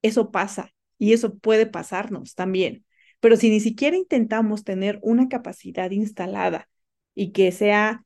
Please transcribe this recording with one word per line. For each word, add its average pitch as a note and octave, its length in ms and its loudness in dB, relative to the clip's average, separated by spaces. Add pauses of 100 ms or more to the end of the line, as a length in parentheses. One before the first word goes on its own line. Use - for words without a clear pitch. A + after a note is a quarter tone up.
eso A3 300 0
pasa G3 420 -6 (240)
y G#3+ 160 4
eso A3+ 240 0
puede A3 300 2
pasarnos F#3+ 640 -10
también. F#3 520 -4 (340)
Pero A3+ 180 6
si A3+ 140 4
ni G#3+ 80 4
siquiera A#3+ 360 0
intentamos A3 680 -2
tener G3 400 -4
una A#3+ 260 2
capacidad F#3 640 -8
instalada G3 800 -4 (440)
y G3 200 -6
que F#3+ 180 4
sea G#3 540 0